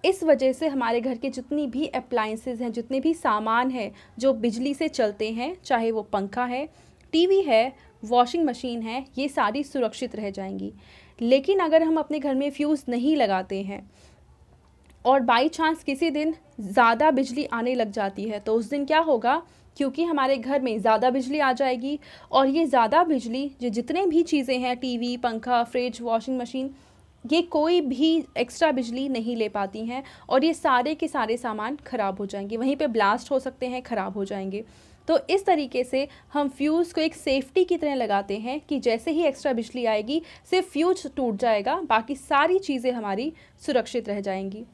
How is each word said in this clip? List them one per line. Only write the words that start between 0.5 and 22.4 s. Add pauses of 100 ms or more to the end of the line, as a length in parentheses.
से
हमारे
घर
के
जितनी
भी
अप्लायंसेज
हैं,
जितने
भी
सामान
हैं (280)
जो
बिजली
से
चलते
हैं,
चाहे
वो
पंखा
है, (460)
टीवी
है, (300)
वॉशिंग
मशीन
है, (140)
ये
सारी
सुरक्षित
रह
जाएंगी। (460)
लेकिन
अगर
हम
अपने
घर
में
फ्यूज़
नहीं
लगाते
हैं (1200)
और
by
chance
किसी
दिन (260)
ज़्यादा
बिजली
आने
लग
जाती
है
तो
उस
दिन
क्या
होगा, (340)
क्योंकि
हमारे
घर
में
ज़्यादा
बिजली
आ
जाएगी (340)
और